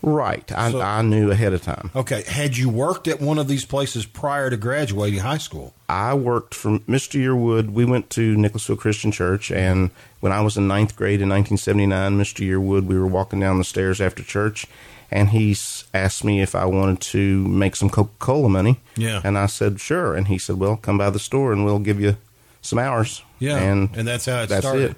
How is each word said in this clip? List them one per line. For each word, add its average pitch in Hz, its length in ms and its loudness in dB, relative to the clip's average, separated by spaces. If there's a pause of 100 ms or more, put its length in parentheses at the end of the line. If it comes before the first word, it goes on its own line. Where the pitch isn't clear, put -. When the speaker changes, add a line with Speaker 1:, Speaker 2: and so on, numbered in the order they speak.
Speaker 1:
Right. 147 520 -2
I, 117 160 0
Speaker 2:
So 123 120 -2
Speaker 1:
I 104 180 0
knew 107 300 4
ahead 101 240 2
of 90 80 -2
time. - 340 -6
Speaker 2:
Okay. 120 300 -4
Had 139 320 -2
you 127 100 2
worked 147 400 -2
at 147 140 -2
one 151 160 0
of 143 100 -2
these 135 160 -2
places 135 400 -4
prior 143 460 -4
to 127 80 -2
graduating 104 640 -2
high 131 180 -2
school? 67 340 -12 (160)
Speaker 1:
I 101 240 0
worked 120 420 0
for 107 320 0
Mister 135 320 -2
Yearwood. 117 520 2
We 120 160 2
went 123 240 0
to 110 260 2
Nicholasville 107 400 0
Christian 107 360 -2
Church, 95 380 -2
and 92 420 2 (280)
when 98 120 0
I 104 100 0
was 104 160 0
in 101 100 4
ninth 104 260 2
grade 101 280 0
in 95 80 2
nineteen 101 260 2
seventy-nine, 98 640 2
Mister 101 240 -2
Yearwood, 95 420 0
we 92 140 2
were 95 80 2
walking 95 340 0
down 95 160 2
the 92 80 2
stairs 95 360 -2
after 95 240 -2
church, 107 420 -4 (460)
and 104 160 4
he 107 240 4
s-, - 320 -6 (100)
asked 95 300 -2
me 101 160 2
if 95 160 -2
I 92 80 0
wanted 95 360 2 (120)
to 98 340 2
make 95 300 0
some 101 140 2
Coca-Cola 123 580 0
money. 98 320 4 (160)
Speaker 2:
Yeah. 110 260 -2
Speaker 1:
And 101 160 0
I 101 80 2
said, 101 320 -2
"Sure." 151 380 -2
And 95 100 0
he 98 120 0
said, 95 200 -4
"Well, 101 180 0
come 101 220 -2
by 101 120 2
the 101 100 -2
store, 131 320 0
and 101 120 0
we'll 101 140 2
give 101 220 0
you 104 160 2 (440)
some - 200 -4
hours." 123 420 -2 (160)
Speaker 2:
Yeah, 143 200 -2
Speaker 1:
And 98 380 2
Speaker 2:
and 113 100 -4
that's 120 200 -4
how 123 160 -2
it 110 80 -6
Speaker 1:
that's 98 140 0
Speaker 2:
started. 135 280 0
Speaker 1:
it. - 60 -14